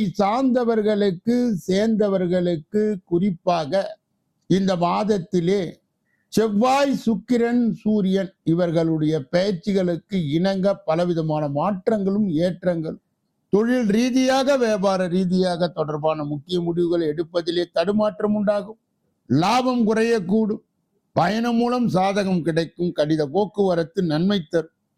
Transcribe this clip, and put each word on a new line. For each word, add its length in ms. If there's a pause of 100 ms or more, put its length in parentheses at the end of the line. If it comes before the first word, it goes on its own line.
(120)
சார்ந்தவர்களுக்கு, 1200 (240)
சேர்ந்தவர்களுக்கு 1200 (220)
குறிப்பாக 800 (680)
இந்த 280
மாதத்திலே 840 (720)
செவ்வாய், 680
சுக்கிரன், 680 (100)
சூரியன் 560 (140)
இவர்களுடைய 720 (120)
பெயர்ச்சிகளுக்கு 920 (120)
இணங்க 520
பலவிதமான 680
மாற்றங்களும் 760 (100)
ஏற்றங்களும், 640 (500)
தொழில் 380
ரீதியாக, 680
வியாபார 520
ரீதியாக 640
தொடர்பான 540
முக்கிய 360
முடிவுகளை 480
எடுப்பதிலே 640
தடுமாற்றம் 680
உண்டாகும், 440 (500)
லாபம் 560
குறையக்கூடும், 760 (540)
பயணம் 440
மூலம் 280
சாதகம் 560
கிடைக்கும், 500
கடித 340
போக்குவரத்து 760
நன்மை 360
தரும், 320 (260)